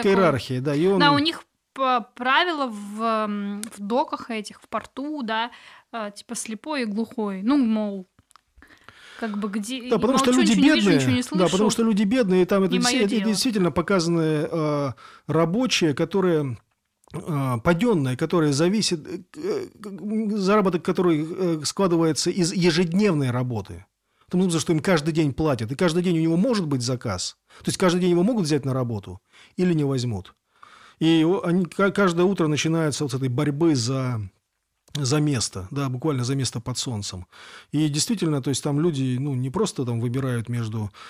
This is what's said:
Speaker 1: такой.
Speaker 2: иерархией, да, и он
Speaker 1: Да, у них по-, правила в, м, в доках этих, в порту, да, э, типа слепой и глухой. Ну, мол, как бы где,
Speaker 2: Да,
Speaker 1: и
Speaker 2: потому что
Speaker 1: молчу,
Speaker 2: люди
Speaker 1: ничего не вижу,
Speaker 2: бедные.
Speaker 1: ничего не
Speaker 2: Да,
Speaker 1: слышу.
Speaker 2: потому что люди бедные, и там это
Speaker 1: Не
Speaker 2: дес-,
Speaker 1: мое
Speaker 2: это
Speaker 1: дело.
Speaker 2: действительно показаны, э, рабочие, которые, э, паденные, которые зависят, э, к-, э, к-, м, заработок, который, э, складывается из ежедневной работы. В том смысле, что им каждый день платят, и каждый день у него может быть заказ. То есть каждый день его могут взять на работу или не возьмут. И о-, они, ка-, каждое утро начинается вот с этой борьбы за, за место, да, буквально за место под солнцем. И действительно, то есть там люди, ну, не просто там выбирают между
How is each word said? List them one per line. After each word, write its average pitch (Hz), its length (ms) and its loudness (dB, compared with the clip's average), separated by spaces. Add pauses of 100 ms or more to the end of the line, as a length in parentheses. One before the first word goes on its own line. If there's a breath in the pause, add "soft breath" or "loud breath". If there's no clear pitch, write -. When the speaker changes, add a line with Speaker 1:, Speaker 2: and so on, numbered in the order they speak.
(120)
Speaker 1:
такой. - 0 -
Speaker 2:
иерархией, 139 480 2
да, 143 140 -2
и 156 120 2
он 196 120 2
Speaker 1:
Да, 285 140 6
у 285 60 2
них 320 260 -4 (300)
по-, 254 260 0 (160)
правила 285 520 0
в, 208 340 -10
м, 208 600 -2 (140)
в 202 40 -14
доках 254 500 -4
этих, 214 320 -10
в - 60 -20
порту, 277 540 -8
да, 226 280 -4 (420 loud breath)
э, 214 240 -8
типа - 180 -14
слепой 254 480 -6
и - 40 -4
глухой. 208 560 -6
Ну, 269 160 2
мол, 214 500 0 (1080 loud breath)
как 214 200 -6
бы 208 100 -4
где, 220 320 -6 (100)
Speaker 2:
Да, 240 60 4
Speaker 1:
и 180 40 2
Speaker 2:
потому 247 180 2
что 262 140 4
Speaker 1:
молчу, 254 80 4
Speaker 2:
люди 220 120 6
Speaker 1:
ничего 214 140 6
не 311 80 6
вижу, 202 160 4
Speaker 2:
бедные. 160 60 6
Speaker 1:
ничего 135 160 2
не 247 100 2
Speaker 2:
Да, - 60 -
Speaker 1:
слышу. 180 220 2
Speaker 2:
потому 196 200 2
что - 140 0
люди 220 200 2
бедные, 190 380 4
и - 40 2
там 196 160 2
это 180 100 0
Speaker 1:
Не 185 60 2
Speaker 2:
дес-, 180 60 0
Speaker 1:
мое 247 200 2
Speaker 2:
это 196 120 2
Speaker 1:
дело. 202 100 2
Speaker 2:
действительно 208 460 2
показаны, 165 800 0
э, 147 420 -2 (340 loud breath)
рабочие, 165 680 2
которые, 160 600 0 (560)
э, 139 500 -2
паденные, 170 540 2
которые 160 360 2
зависят, 175 540 0
э, 180 120 -10 (120)
к-, - 80 -20
э, 156 280 -4 (160)
к-, 214 60 -12
м, 214 500 -4
заработок, 190 440 2
который, 170 460 0
э, 170 360 -2
складывается 165 640 0
из 185 240 0
ежедневной 170 760 2
работы. 113 540 -4 (440)
В - 40 -20
том 180 100 2
смысле, 165 180 0
что - 120 0
им 156 80 2
каждый 165 320 2
день 151 220 2
платят, 131 380 -2
и 131 40 -8
каждый 175 260 0
день 170 160 2
у 160 40 0
него 165 140 2
может 208 300 0
быть 135 160 -2
заказ. 120 540 -6 (260 loud breath)
То - 60 -10
есть - 100 -4
каждый 180 220 2
день 180 100 2
его 175 140 4
могут 220 200 0
взять 147 200 0
на 135 100 -2
работу 110 460 -6 (360 soft breath)
или 180 180 2
не 151 100 0
возьмут. 123 500 -4 (640 loud breath)
И 160 260 4
о-, 180 200 2
они, 175 220 0
ка-, 190 260 0
каждое 175 320 2
утро 180 240 2
начинается 156 560 0
вот 127 80 -4
с - 20 -2
этой 131 140 -2
борьбы 147 480 2
за, 127 440 -2 (760)
за 147 260 0
место, 120 500 -2
да, 139 180 -4
буквально 127 360 -2
за 131 120 -2
место 127 240 -4
под 123 180 -8
солнцем. 95 480 -8 (460 loud breath)
И 151 160 2
действительно, 151 540 0
то 147 80 -2
есть 131 140 -2
там 147 160 0
люди, 135 400 0
ну, 143 140 -4
не 127 160 -4
просто 180 340 -2
там 117 160 -2
выбирают 123 480 -2
между 110 420 -4 (200 loud breath)